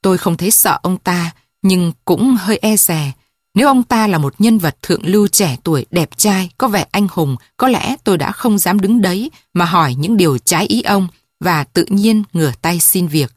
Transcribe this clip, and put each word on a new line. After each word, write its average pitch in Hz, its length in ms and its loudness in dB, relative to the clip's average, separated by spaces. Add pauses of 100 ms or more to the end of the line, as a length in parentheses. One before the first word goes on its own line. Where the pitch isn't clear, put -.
Tôi 185 160 2
không 170 200 -2
thấy 190 140 -2
sợ - 300 0
ông 185 160 -2
ta, 175 340 -4 (300)
nhưng 180 320 0 (120)
cũng 240 300 2
hơi 202 220 -2
e 220 200 0
dè. 151 340 -2 (420)
Nếu 254 140 4
ông 254 160 2
ta 220 240 0
là 185 100 0
một 139 220 -2
nhân 226 180 4
vật 165 240 -2
thượng - 240 -2
lưu 202 220 2
trẻ 151 360 -2
tuổi, 151 280 -2
đẹp 165 260 -2
trai, 190 400 0
có 254 100 -2
vẻ 202 240 -2
anh 202 200 0
hùng, 139 240 -2 (220)
có 254 100 0
lẽ 254 360 -2
tôi 190 140 2
đã - 140 -2
không 214 260 0
dám 196 220 0
đứng 208 220 2
đấy 196 300 -2 (220)
mà 175 120 0
hỏi 160 300 0
những 175 220 0
điều 156 200 2
trái 170 280 -2
ý 233 160 -2
ông 190 260 0 (320)
và 160 240 -2
tự 170 260 -2
nhiên 214 340 2 (100)
ngửa 156 180 0 (100)
tay 170 180 -2
xin 175 280 0
việc. 147 300 -2